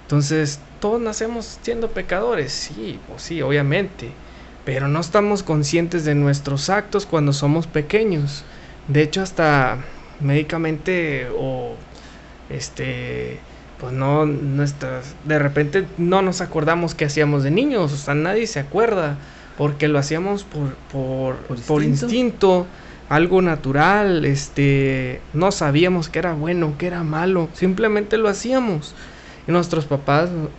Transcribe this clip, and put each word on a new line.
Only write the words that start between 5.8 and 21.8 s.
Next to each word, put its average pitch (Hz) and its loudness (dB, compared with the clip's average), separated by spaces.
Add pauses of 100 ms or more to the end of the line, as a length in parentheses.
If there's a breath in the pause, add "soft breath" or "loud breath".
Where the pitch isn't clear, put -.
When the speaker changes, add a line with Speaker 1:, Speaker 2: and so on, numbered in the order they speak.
Speaker 1:
de 151 2
nuestros 139 0
actos 202 0
cuando 147 2
somos 147 2
pequeños. 156 0 (440 loud breath)
De 143 4
hecho, 156 0
hasta 147 2 (440 loud breath)
médicamente 156 0 (100)
o, 127 -4 (760 loud breath)
este, 67 -8 (400 loud breath)
pues 127 -8
no, 143 4
nuestras, 139 -2 (100)
de 151 4
repente 147 2 (120)
no 175 4
nos 185 0
acordamos 165 0
qué 160 0
hacíamos 147 2
de 139 2
niños, 208 2
o 143 -4
sea, 147 -4
nadie 196 0
se 185 -6
acuerda, 175 0 (420 loud breath)
porque 147 2
lo 147 4
hacíamos 180 -2
por, 147 -4 (220)
por, 131 -2
Speaker 2:
¿Por - -8
Speaker 1:
por 151 2